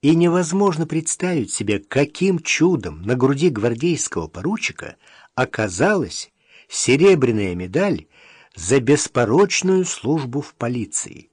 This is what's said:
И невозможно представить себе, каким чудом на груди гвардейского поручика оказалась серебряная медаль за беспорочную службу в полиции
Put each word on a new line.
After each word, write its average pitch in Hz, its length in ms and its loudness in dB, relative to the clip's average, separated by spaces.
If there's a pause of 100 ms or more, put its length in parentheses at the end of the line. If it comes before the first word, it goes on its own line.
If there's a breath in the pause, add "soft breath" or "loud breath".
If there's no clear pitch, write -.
И 151 120 6
невозможно 175 720 2
представить 160 640 -4
себе, 104 260 -2
каким 170 600 0
чудом 107 640 0
на 113 140 0
груди 143 340 2
гвардейского 117 800 -2
поручика - 680 -6 (380 soft breath)
оказалась 123 1000 -2 (380 soft breath)
серебряная 127 840 2
медаль 92 520 -2 (480 soft breath)
за 98 260 0
беспорочную 147 1040 2
службу 139 560 -4
в - 140 -16
полиции - 760 -8